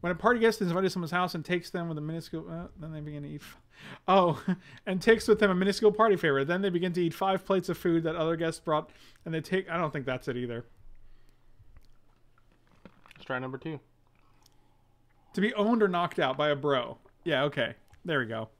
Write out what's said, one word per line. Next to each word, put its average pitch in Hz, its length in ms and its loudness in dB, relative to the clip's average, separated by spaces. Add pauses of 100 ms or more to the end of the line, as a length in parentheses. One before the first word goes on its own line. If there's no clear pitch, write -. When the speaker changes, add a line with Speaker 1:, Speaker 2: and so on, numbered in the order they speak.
Speaker 1:
When 175 100 -2
a 180 40 -2
party 226 260 2
guest 220 200 4
is 185 60 0
invited 185 200 2
to - 20 2
someone's 170 220 -6
house 180 220 0
and 160 120 -6
takes 175 240 -4
them 170 180 -6
with 160 100 -6
a 147 40 -8
minuscule, 160 500 -8
uh, 165 160 -10 (100)
then 160 140 -12
they 156 80 -10
begin 147 240 -10
to 143 60 -12
eat. 147 120 -12
F-, - 160 -20 (480)
oh, 180 380 4 (220)
<laughs> - 200 -20
and 185 160 -2
takes 226 280 4
with 214 100 6
them 202 100 6
a 180 60 2
minuscule 202 380 4
party 214 240 4
favor. 139 260 2
Then 175 180 0
they 202 80 0
begin 175 220 0
to 180 100 0
eat 170 120 0
five 190 320 0
plates 190 240 0
of 165 80 -2
food 165 260 2
that 165 140 -2
other 165 180 0
guests 160 240 -4
brought, 151 300 -2 (340)
and 165 100 -8
they 160 60 -2
take. 190 300 -4
I 170 80 -2
don't 160 160 -2
think 139 120 -6
that's 127 220 -4
it 127 80 -4
either. 120 300 -6 (2500)
Speaker 2:
Let's - 80 -20
try 127 160 -6
number 131 180 -8
two. 151 220 -10 (1600)
Speaker 1:
To - 60 -2
be 226 120 0
owned 214 280 2
or 202 60 4
knocked 175 320 -2
out 131 160 0
by 147 140 0
a 147 80 2
bro. 131 400 -2 (260)
Yeah, 143 200 2
okay. 143 320 -2 (280)
There 156 160 -2
we 123 60 -2
go. 110 240 -8 (100)